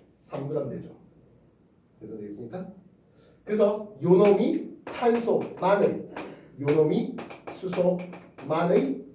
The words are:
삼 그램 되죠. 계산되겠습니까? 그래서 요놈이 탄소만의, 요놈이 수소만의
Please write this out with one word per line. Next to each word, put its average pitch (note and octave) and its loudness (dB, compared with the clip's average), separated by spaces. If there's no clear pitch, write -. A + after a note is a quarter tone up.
삼 C#3 -10
그램 D3 -4
되죠. - -10
계산되겠습니까? A2 -12
그래서 G#3 0
요놈이 F#3 4
탄소만의, G#3 0
요놈이 D3+ 2
수소만의 F3 -2